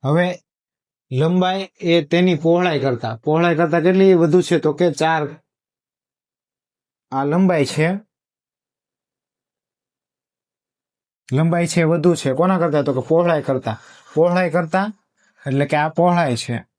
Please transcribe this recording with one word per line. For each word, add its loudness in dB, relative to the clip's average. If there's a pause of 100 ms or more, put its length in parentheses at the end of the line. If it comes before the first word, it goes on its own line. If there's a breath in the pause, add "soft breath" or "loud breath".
હવે 0 (720)
લંબાઈ 0 (120)
એ 2
તેની 2
પહોળાઈ 0
કરતા, -4
પહોળાઈ 0
કરતા 0
કેટલી 4
વધુ 4
છે? 0
તો 0
કે 0
ચાર. -4 (1700)
આ -4
લંબાઈ 2
છે, -2 (3250)
લંબાઈ 0
છે -2
વધુ 2
છે. -4
કોના 0
કરતા? 0
તો -2
કે -4
પહોળાઈ 2
કરતા. -6 (340 loud breath)
પહોળાઈ 0
કરતા -2 (540)
એટલે 0
કે -2
આ 0
પહોળાઈ 0
છે. -8 (140)